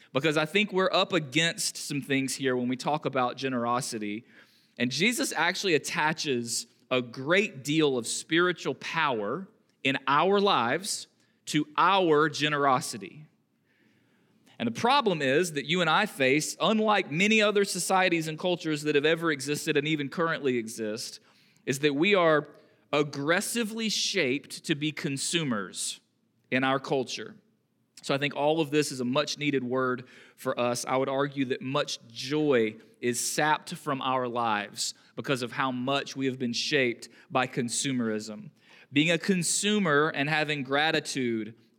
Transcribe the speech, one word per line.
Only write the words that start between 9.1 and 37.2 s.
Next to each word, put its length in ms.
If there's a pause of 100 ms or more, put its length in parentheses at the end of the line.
in 140 (100)
our 320
lives 680 (380)
to 300
our 540
generosity. 960 (1300)
And 80
the 140
problem 400
is 320
that 140
you 160
and 80
I 160
face, 520
unlike 520
many 320
other 240
societies 600
and 120
cultures 460
that 100
have 100
ever 260
existed 460
and 100
even 220
currently 480
exist, 640 (460)
is 140
that 140
we 200
are 340 (420)
aggressively 1000
shaped 720
to 100
be 180
consumers 1080 (500)
in 140
our 140
culture. 560 (640)
So 140
I 40
think 160
all 260
of 100
this 220
is 80
a 40
much 320
needed 260
word 420 (320)
for 220
us. 280
I 100
would 140
argue 360
that 140
much 380 (100)
joy 680 (260)
is 180
sapped 540
from 260
our 260
lives 680 (220)
because 260
of 100
how 180
much 460
we 80
have 140
been 160
shaped 560 (200)